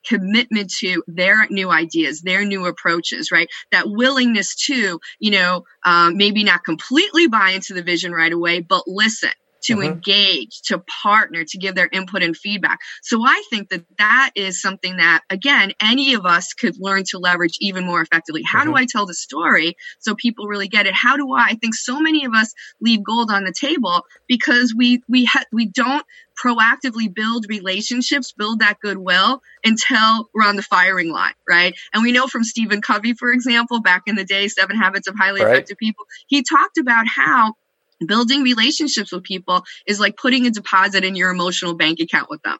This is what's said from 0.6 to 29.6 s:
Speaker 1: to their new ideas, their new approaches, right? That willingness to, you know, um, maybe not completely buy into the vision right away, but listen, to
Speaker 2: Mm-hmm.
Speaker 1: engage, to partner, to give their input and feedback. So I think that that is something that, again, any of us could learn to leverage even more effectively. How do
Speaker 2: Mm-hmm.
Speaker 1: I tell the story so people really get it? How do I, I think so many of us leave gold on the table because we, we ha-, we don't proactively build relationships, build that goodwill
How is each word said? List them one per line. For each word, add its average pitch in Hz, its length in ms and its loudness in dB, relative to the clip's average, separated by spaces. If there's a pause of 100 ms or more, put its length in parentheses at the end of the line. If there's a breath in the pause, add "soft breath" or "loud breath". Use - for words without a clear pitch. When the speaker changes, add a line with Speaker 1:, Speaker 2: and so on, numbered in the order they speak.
Speaker 1:
to 180 260 -2
their 190 440 2
new 190 200 -4
ideas, 165 520 0
their 190 240 -2
new 196 180 -4
approaches, 170 680 -4
right? 170 180 2 (220 loud breath)
That 202 160 2
willingness 233 680 0 (100)
to, 208 320 -2 (200 loud breath)
you 214 120 0
know, 180 340 2 (200 soft breath)
um, 170 320 4
maybe 202 260 2
not 190 220 2
completely 320 640 2
buy 208 220 2
into 190 240 -6
the 180 80 -6
vision 175 300 -2
right 165 200 0
away, 170 280 0
but 175 280 -2
listen, 214 420 -2 (340)
to 240 100 0
Speaker 2:
Mm-hmm. 196 80 -2
Speaker 1:
engage, 180 800 -2
to 190 160 -4 (240)
partner, 202 440 0
to 196 120 -12
give 190 160 -6
their 180 180 0
input 190 300 -4
and 170 120 -2
feedback. 202 440 -4 (240 loud breath)
So 226 200 -2
I 311 280 2
think 202 180 -6
that 180 160 -8 (140)
that 233 360 4
is 190 240 -4
something 185 380 -6
that, 165 320 4
again, 196 440 0 (100)
any 262 320 2
of 196 100 -4
us 180 300 2
could 196 260 -4
learn 196 300 -2
to 190 80 -8
leverage 175 420 0
even 185 240 -4
more 175 160 0
effectively. 160 420 -2
How 226 220 0
do 311 60 0
Speaker 2:
Mm-hmm. 285 80 2
Speaker 1:
I 254 120 2
tell 208 140 -2
the 180 80 -10
story 165 640 0 (220 loud breath)
so 220 160 -4
people 220 320 -4
really 202 220 -6
get 208 180 2
it? 185 80 -2
How 254 240 2
do 269 160 -4
I, 240 160 4
I 220 60 -2
think 220 180 -4
so 254 260 -6
many 311 240 2
of 240 80 -4
us 220 220 0 (260 loud breath)
leave 220 240 2
gold 220 260 -2
on 196 140 0
the 185 80 -4
table 214 540 -2 (200 soft breath)
because 240 480 2
we, 247 360 4
we 247 160 4
ha-, 262 260 0
we 226 140 0
don't 185 400 -2 (360 soft breath)
proactively 226 720 0
build 220 360 -4
relationships, 220 840 -4
build 220 280 -4
that 208 200 0
goodwill 190 600 0 (200 soft breath)